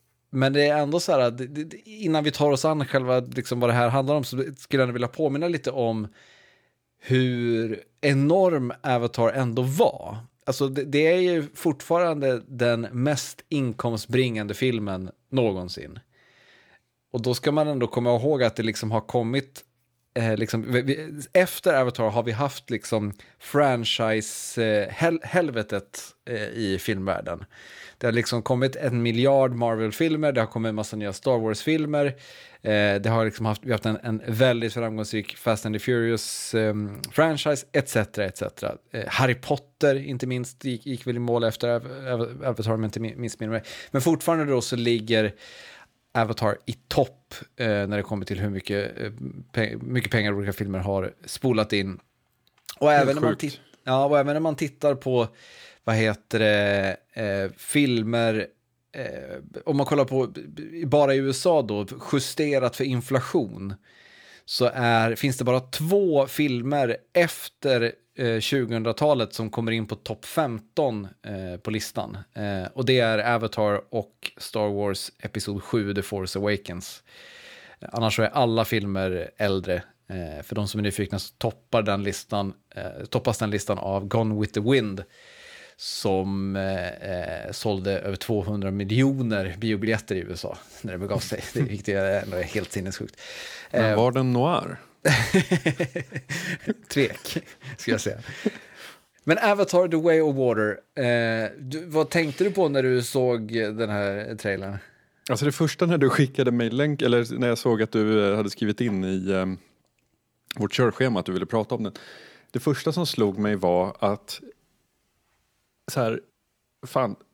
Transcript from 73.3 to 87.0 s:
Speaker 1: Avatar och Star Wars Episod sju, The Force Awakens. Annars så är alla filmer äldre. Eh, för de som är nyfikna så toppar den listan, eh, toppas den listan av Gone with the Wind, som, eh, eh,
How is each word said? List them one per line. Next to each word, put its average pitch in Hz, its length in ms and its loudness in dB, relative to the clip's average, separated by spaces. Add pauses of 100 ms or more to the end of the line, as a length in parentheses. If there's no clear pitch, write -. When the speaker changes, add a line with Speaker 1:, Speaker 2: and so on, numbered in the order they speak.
Speaker 1:
Avatar 107 460 0 (140)
och - 420 -6
Star 107 320 -4
Wars 101 500 -4
Episod 101 440 -6
sju, 101 320 -2
The 98 80 -2
Force 95 360 -6
Awakens. 98 640 -4 (920)
Annars 110 240 0
så 113 60 2
är 107 60 4
alla 113 360 2
filmer 95 720 -2
äldre. 95 380 0 (360)
Eh, 80 320 -10
för - 120 -10
de 104 140 -2
som 107 120 -4
är - 20 -2
nyfikna 101 360 -2
så - 200 -10
toppar - 440 0
den 101 220 0
listan, 101 480 -4 (220)
eh, - 360 -10
toppas 120 280 0
den 107 120 -2
listan 101 280 -2
av 98 280 -2
Gone 107 340 0
with 104 120 -2
the 107 80 -2
Wind, 107 440 0 (760)
som, 98 800 -2
eh, 95 320 -2
eh, 90 640 -8